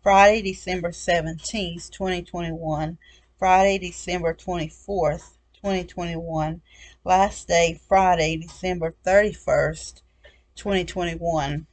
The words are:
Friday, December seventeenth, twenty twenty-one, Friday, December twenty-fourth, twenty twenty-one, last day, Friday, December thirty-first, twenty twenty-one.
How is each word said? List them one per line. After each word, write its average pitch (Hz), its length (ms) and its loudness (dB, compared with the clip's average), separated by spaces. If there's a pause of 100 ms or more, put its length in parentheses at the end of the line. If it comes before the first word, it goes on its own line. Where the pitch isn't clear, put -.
Friday, 202 420 6
December 180 480 -6
seventeenth, 170 960 -4
twenty 185 320 -6
twenty-one, 165 800 -6 (400)
Friday, 190 400 4
December 175 560 -6
twenty-fourth, 170 1040 -6 (200)
twenty 190 240 -2
twenty-one, 165 760 -6 (420)
last 190 440 2
day, 170 400 2
Friday, 175 500 4
December 165 560 -6 (100)
thirty-first, 165 1000 0 (520)
twenty 190 300 -2
twenty-one. 165 880 -4